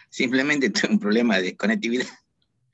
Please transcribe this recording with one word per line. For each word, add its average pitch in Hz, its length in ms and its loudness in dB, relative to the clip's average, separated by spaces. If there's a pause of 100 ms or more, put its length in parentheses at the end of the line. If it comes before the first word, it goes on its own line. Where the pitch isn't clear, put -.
simplemente 131 600 0
tengo 107 260 0
un 208 40 2
problema 110 400 2
de 92 160 -4
conectividad. 113 520 -2 (680)